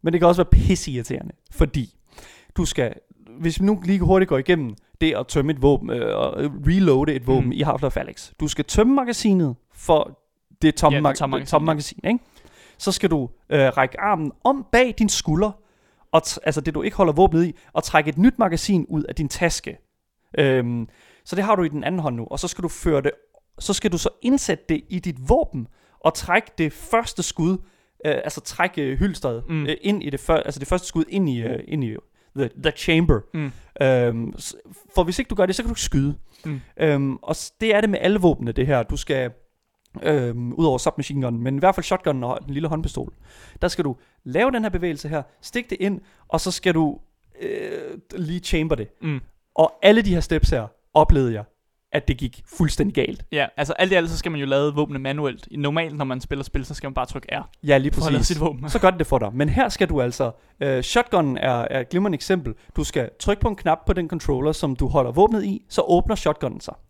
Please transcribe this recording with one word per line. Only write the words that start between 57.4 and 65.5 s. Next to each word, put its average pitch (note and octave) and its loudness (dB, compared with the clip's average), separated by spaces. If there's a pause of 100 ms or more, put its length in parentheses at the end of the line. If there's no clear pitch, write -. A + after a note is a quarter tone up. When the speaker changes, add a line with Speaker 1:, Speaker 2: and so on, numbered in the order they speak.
Speaker 1:
Ja, C#3 6
lige C3+ 2
Speaker 2:
for C#3+ 2
at D#3 2
lade B2+ 2
Speaker 1:
præcis. A2 2
Speaker 2:
sit D3+ -6
våben. D3 -4
Speaker 1:
Så A3+ 0
gør F#3+ 6
det F3+ -2
det D#3 0
for C3+ 2
dig. G#2+ -4
Men D3 0
her A#3+ 2
skal F#3 0
du D#3 0
altså, B2 -2 (300)
øh, C3+ 0
shotgunnen F3 0
er, C3 0
er A#2+ -2
et A#2+ -8
glimrende F#3 0
eksempel. C#3 -2 (220)
Du D#3 -2
skal B2 -2 (100)
trykke G3+ 0
på A#3 0
en G3+ -4
knap D#3+ 0
på G3+ 2
den F3 -2
controller, D3 -2
som C#3+ -2
du C3+ 0
holder B2+ 2
våbnet G#3 4
i, G3 -6